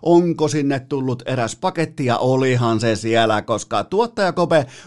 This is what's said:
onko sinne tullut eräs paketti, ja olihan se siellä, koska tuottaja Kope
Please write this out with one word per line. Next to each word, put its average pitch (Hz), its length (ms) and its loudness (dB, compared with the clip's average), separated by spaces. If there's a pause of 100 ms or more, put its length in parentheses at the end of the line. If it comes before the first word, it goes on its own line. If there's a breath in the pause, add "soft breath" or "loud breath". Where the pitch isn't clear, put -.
onko 170 460 2
sinne 139 320 -2
tullut 131 460 -4
eräs 120 300 -4
paketti, 160 480 -4
ja 117 140 0
olihan 127 600 2
se 113 160 0
siellä, 110 460 2
koska 107 420 -4
tuottaja 208 480 -2
Kope 160 340 0 (200 loud breath)